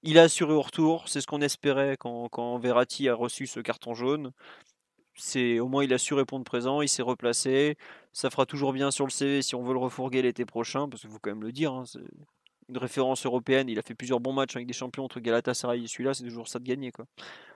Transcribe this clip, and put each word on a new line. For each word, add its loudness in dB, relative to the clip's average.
Il 8
a 12
assuré 4
au 4
retour, 2
c'est -4
ce -6
qu'on -2
espérait 2
quand, -8
quand -4
Verratti 2
a 4
reçu -4
ce -10
carton -6
jaune. -2
C'est, 0
au 0
moins, 2
il 4
a 2
su -2
répondre 0
présent, -2
il 0
s'est 0
replacé. 2
Ça -2
fera 2
toujours -2
bien 0
sur 0
le -4
C -2
V 2
si -4
on -4
veut -2
le 0
refourguer -2
l'été 0
prochain, -4
parce -14
qu'il -20
faut -18
quand -4
même -8
le -8
dire, -2
hein, -8
c'est -18
une -8
référence 0
européenne. 2
Il -2
a -4
fait -12
plusieurs -2
bons -2
matchs 0
avec -6
des -6
champions -8
entre -10
Galatasaray 0
et -10
celui-là, -2
c'est -10
toujours -10
ça -8
de -8
gagner, -4
quoi. -16